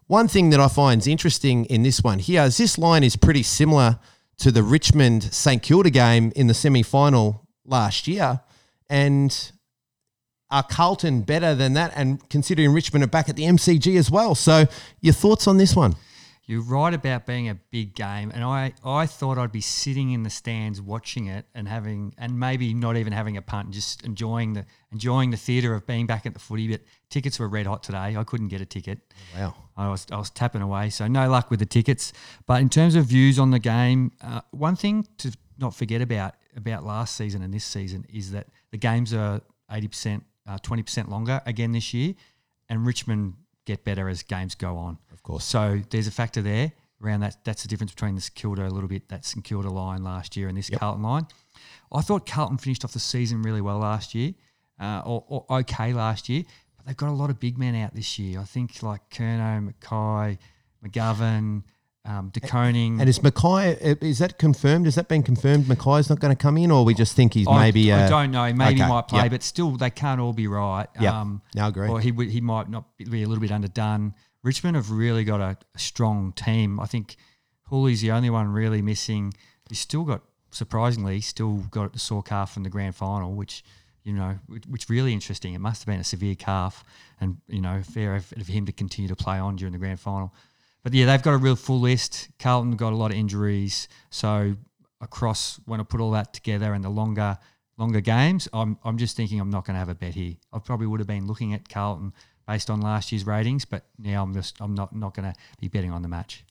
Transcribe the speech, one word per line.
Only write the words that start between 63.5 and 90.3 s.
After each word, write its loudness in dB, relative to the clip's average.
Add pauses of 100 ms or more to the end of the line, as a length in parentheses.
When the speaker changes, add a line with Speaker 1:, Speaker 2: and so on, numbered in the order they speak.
Speaker 1:
uh, 0
is 0
that 0
confirmed? 4
Has 2
that 0
been 2
confirmed? 4
Mackay's 4
not 2
gonna 4
come 2
in, 4
or 8
we 6
just 2
think 6
he's 4
Speaker 2:
I, 8
Speaker 1:
maybe, 6
Speaker 2:
I 8
Speaker 1:
uh, 6
Speaker 2:
don't 4
know. 0
Maybe 4
he 6
Speaker 1:
okay, 6
Speaker 2:
might 2
play, 2
Speaker 1:
yep. 2
Speaker 2:
but -4
still, -2
they -2
can't -2
all -2
be -2
right. -2 (120)
Speaker 1:
Yep. 2
Speaker 2:
Um, -6 (120)
Speaker 1:
No, -2
I 0
agree. -2
Speaker 2:
or -2
he 0
would, -4
he -2
might -4
not -14
be, -18
be -4
a -2
little -2
bit -2
underdone. -4 (300)
Richmond -2
have -4
really 0
got -2
a, -4 (160)
a -14
strong -2
team. -2
I -6
think -8 (480)
Hooley's 0
the 0
only 2
one 0
really 0
missing. -4 (340)
He's -10
still -6
got, -6 (300)
surprisingly, -2
still -4 (160)
got -4
the -14
sore -6
calf -6
from -10
the -8
grand -6
final, -6
which, -12 (400)
you -8
know, -4
which, -16
which -10
really 0
interesting. -8
It -8
must -6
have -6
been -4
a -10
severe -4
calf, -6 (360)
and, -4 (100)
you -6
know, -4
fair -6
effort -10
of -12
him -4
to -6
continue -8
to -6
play -4
on -4
during -8
the -10
grand -6
final. -8 (520)